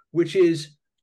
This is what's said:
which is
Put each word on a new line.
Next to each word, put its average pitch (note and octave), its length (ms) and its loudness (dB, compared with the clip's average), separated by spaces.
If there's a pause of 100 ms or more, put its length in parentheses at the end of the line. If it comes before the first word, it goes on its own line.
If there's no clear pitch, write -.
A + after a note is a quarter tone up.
(120)
which E3 240 -4
is E3 400 0 (280)